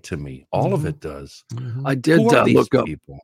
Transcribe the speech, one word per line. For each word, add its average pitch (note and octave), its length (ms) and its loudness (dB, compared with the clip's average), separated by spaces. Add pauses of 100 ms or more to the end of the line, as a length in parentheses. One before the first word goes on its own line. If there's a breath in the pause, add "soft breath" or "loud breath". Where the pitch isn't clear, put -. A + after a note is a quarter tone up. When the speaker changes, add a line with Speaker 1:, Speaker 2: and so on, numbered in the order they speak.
Speaker 1:
to - 120 -8
me. G2+ 360 -14
All B2 200 0
of F#3 80 -2
Speaker 2:
Mm-hmm. D3+ 80 -4
Speaker 1:
it D3 120 -10
does. C#2+ 520 -14
Speaker 2:
Mm-hmm. B2 340 -8
Speaker 3:
I C3+ 100 0
did, D3+ 240 2
Speaker 1:
Who A3+ 100 4
are A#3 80 6
Speaker 3:
uh, A2+ 60 4
Speaker 1:
these A#2+ 120 4
Speaker 3:
look B2 180 2
up B2 120 2
Speaker 1:
people? D2 380 -12